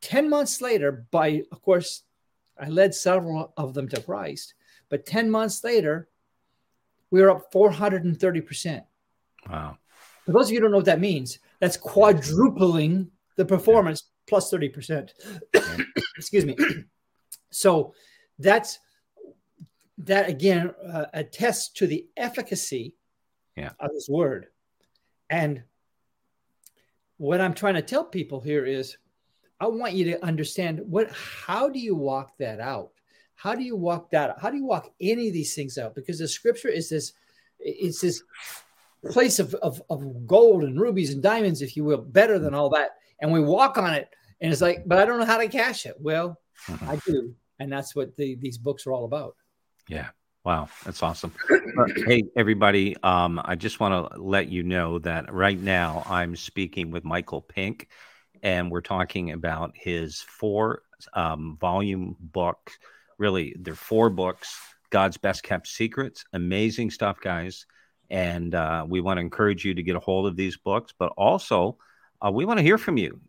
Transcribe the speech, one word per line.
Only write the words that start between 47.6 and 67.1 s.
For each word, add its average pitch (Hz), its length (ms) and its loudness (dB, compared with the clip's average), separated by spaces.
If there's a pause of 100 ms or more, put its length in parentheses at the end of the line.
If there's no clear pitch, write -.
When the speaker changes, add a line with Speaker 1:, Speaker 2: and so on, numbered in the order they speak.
Speaker 1:
that's 139 240 -8
what 139 220 -4
the, 135 200 -4
these 123 200 -10
books 135 300 -6
are 131 40 -4
all 123 140 -4
about. 135 300 -8 (520)
Speaker 2:
Yeah. 78 200 -10 (360)
Wow. 80 260 -2 (160)
That's - 180 -8
awesome. 85 280 -4 (200)
Uh, 120 340 2 (220)
hey, 117 160 4 (120)
everybody. 101 680 4
Um, 87 420 2
I 90 80 -2
just 90 260 -6
wanna 95 280 0 (100)
let 95 320 0
you 90 140 -4
know 87 360 0
that 82 320 -4
right 95 280 2
now 87 480 0
I'm 87 280 -2
speaking 90 540 -6
with 82 140 -8
Michael 80 400 -4
Pink, - 460 -8 (520)
and 90 300 0
we're 87 100 -4
talking 92 520 -4
about 82 420 -6
his 82 440 -6
four, 107 640 -2 (320)
um, 80 480 -4
volume 92 580 -2
book, 87 520 -6 (480)
really, 95 400 -2
they're 90 160 -12
four 113 340 4
books, 92 500 -4 (300)
God's 98 280 2
Best - 260 -2
Kept - 240 -6
Secrets. - 640 -6
Amazing 104 560 -2
stuff, 101 320 -4